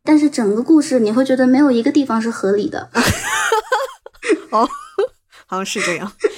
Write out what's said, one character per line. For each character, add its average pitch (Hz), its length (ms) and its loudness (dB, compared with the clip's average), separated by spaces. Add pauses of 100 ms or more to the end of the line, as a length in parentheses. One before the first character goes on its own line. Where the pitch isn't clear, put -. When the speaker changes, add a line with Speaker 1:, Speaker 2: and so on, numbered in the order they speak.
Speaker 1:
但 302 140 4
是 294 120 2
整 214 260 -2
个 233 80 -2
故 311 180 4
事 262 180 0
你 214 120 2
会 247 120 2
觉 262 120 0
得 254 100 2
没 254 120 4
有 285 120 6
一 233 140 2
个 311 80 0
地 302 120 4
方 226 160 -2
是 226 120 -2
合 196 220 -2
理 202 140 0
的。 - 260 -12
Speaker 2:
<laughs> - 1600 -4
哦， 226 160 2 (800)
好 185 120 -8
像 190 80 -6
是 208 160 -8
这 180 140 -2
样。 170 160 -10 (260)